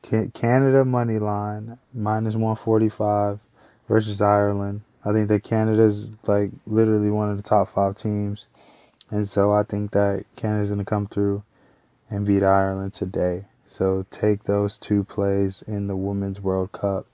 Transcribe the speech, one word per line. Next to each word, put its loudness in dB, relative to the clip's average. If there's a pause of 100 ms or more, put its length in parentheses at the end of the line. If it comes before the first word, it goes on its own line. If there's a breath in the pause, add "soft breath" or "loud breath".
Ca-, -2
Canada 4
money 0
line, -6 (160)
minus -2
one 0
forty-five 0 (480 soft breath)
versus 0
Ireland. 2 (240)
I 0
think 2
that 2
Canada's, 2 (160)
like, 2 (160)
literally 2
one 0
of -4
the -10
top 2
five 0
teams. -4 (640 loud breath)
And -2
so 4
I 4
think -4
that 0 (100)
Canada's -2
gonna -2
come -2
through -2 (680 soft breath)
and -4
beat 2
Ireland 0
today. -4 (200)
So -2
take 0
those 0
two 0
plays -2
in -6
the -4
Women's -4
World -2
Cup -4